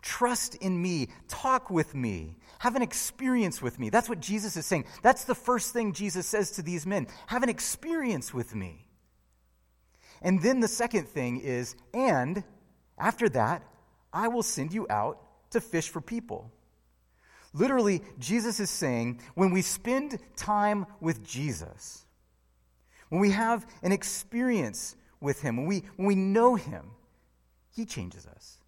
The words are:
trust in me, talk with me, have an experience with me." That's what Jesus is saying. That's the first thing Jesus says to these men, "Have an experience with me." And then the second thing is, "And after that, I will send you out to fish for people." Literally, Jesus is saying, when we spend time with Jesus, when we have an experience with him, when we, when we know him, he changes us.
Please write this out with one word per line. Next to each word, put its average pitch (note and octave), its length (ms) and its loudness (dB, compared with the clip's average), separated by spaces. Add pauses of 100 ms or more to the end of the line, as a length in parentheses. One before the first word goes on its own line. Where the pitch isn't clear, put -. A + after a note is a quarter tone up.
trust - 540 -2
in F#3 240 -2
me, E3+ 280 -2 (200)
talk C4 420 0
with D#3+ 260 2
me, F#2 400 -4 (240)
have A#3+ 160 0
an C4 60 4
experience B3 800 0
with B2 180 -4
me." A2+ 100 -2
That's A3+ 200 2
what G3+ 100 -4
Jesus G3+ 380 -4
is - 80 -6
saying. D3+ 200 0 (160)
That's B3 220 6
the B3 120 0
first - 360 0
thing G#3+ 220 0
Jesus F3+ 340 -4
says G#3 240 0
to - 100 -6
these D#3+ 240 -4
men, F#3 220 -2 (200)
"Have A#3+ 160 0
an B3 60 2
experience C4 840 -2
with A#2 200 -4
me." F#2 320 -8 (1400)
And F3+ 200 4
then B3+ 180 4
the A3+ 80 4
second A3 400 0
thing B2+ 320 -4
is, B2 380 -4 (160)
"And F#3 500 2 (540)
after A3 320 0
that, B2+ 340 2 (480)
I G3+ 160 0
will A#3 160 0
send D#3 300 -4
you G#3+ 160 -4
out G#3 320 -2 (300)
to A#3 100 0
fish - 260 -2
for - 140 -8
people." A#2 500 -10 (1040)
Literally, G#3 460 4 (180)
Jesus G#3+ 400 0
is G3+ 100 0
saying, A#2+ 520 -2 (120)
when F#3 180 4
we F#3 100 4
spend C4 580 -2 (160)
time G#3 500 2 (140)
with A#2+ 260 -2
Jesus, A#2+ 800 -8 (1000)
when E3+ 140 2
we G3+ 100 8
have A3+ 340 2 (160)
an F#3 120 4
experience G#3+ 1040 -2 (240)
with C#3 200 0
him, A#2+ 140 -2
when C3 100 -2
we, F#3 180 0 (120)
when F#3+ 100 0
we G3+ 100 6
know G#3+ 400 6
him, G#2+ 360 -6 (840)
he A3+ 120 -6
changes - 420 -10
us. - 400 -20